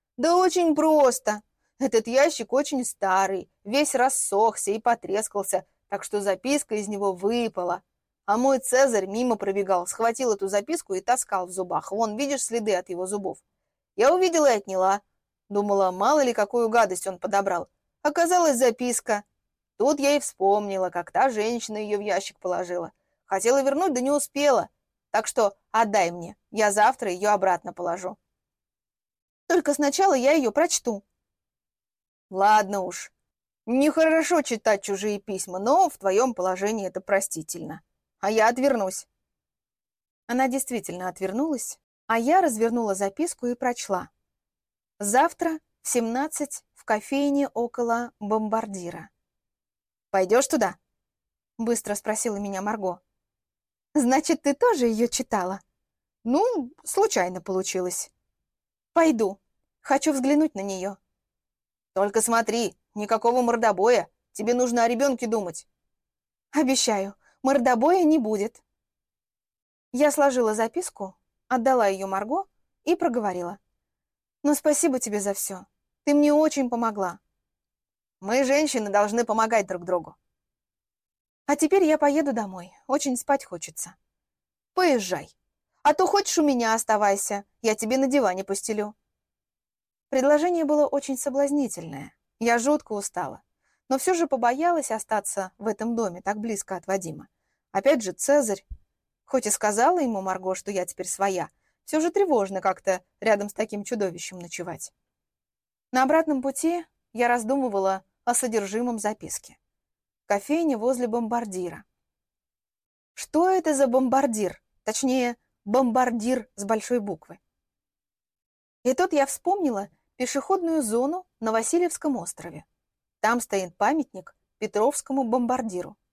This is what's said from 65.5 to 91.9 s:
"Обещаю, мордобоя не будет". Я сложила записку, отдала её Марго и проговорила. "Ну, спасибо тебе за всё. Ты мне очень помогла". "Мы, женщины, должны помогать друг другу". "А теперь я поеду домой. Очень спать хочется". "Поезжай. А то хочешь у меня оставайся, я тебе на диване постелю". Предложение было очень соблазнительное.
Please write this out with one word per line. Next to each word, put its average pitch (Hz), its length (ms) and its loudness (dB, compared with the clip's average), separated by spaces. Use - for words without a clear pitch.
"Обещаю, 247 640 0
мордобоя 269 600 4
не 311 160 6
будет". 214 440 -4
Я 285 200 4
сложила 254 420 2
записку, 220 640 -6
отдала 247 400 2
её 190 200 -2
Марго 214 380 -4
и 339 120 0
проговорила. 196 640 -4
"Ну, 285 120 2
спасибо 294 440 0
тебе 208 200 -4
за 202 140 -2
всё. 190 320 -10
Ты 294 100 2
мне 294 200 4
очень 294 360 2
помогла". 208 500 -4
"Мы, 233 240 0
женщины, 269 460 0
должны 208 360 2
помогать 220 420 0
друг 180 160 -8
другу". 175 320 -4
"А 285 100 0
теперь 359 280 2
я 302 140 4
поеду 285 360 2
домой. 185 380 -10
Очень 269 300 -2
спать 277 260 -2
хочется". - 520 -14
"Поезжай. 208 640 0
А 302 100 4
то 370 140 2
хочешь 403 300 0
у 320 60 4
меня 240 300 2
оставайся, 208 720 0
я 220 140 2
тебе 226 220 0
на 269 100 2
диване 208 360 2
постелю". 208 520 -6
Предложение 294 560 2
было 294 220 2
очень 277 300 -4
соблазнительное. 269 960 -4